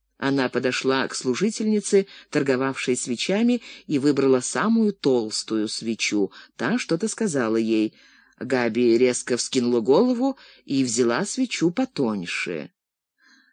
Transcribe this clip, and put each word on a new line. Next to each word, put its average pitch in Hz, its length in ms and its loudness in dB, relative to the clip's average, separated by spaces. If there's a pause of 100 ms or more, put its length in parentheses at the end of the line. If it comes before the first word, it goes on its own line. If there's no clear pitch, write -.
(180)
Она 139 300 0
подошла 127 600 0
к - 80 -10
служительнице, 202 920 0 (240)
торговавшей 135 640 0
свечами, 208 640 -2 (280)
и 147 100 0
выбрала 135 400 4
самую 135 540 0
толстую 110 760 -2
свечу. 104 640 -2 (240)
Та 160 240 -2
что-то 170 300 -2
сказала 135 480 -2
ей. 110 360 0 (460)
Габи 120 600 2
резко 123 380 2
вскинула 120 440 0
голову 240 580 2 (260)
и 135 200 0
взяла 120 400 0
свечу 208 480 -2
потоньше. 104 960 -4 (840)